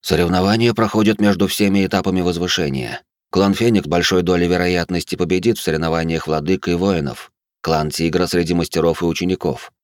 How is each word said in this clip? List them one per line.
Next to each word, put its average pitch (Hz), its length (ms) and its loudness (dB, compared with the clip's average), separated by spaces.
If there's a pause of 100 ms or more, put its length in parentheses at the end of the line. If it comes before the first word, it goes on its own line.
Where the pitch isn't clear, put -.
Соревнования 95 720 2
проходят 107 480 2
между 98 260 2
всеми 98 380 0
этапами 92 340 0
возвышения. 85 840 -2 (300)
Клан 98 220 4
«Феникс» 110 340 2
большой 87 340 2
долей 87 260 2
вероятности 90 680 0
победит 90 420 0
в - 40 -12
соревнованиях 82 680 -2
владык 78 400 -2
и 87 60 0
воинов. 85 580 -2 (300)
Клан 78 280 0
«Тигра» 82 360 0
среди 87 280 0
мастеров 82 480 0
и 87 40 -2
учеников. 85 680 -4 (120)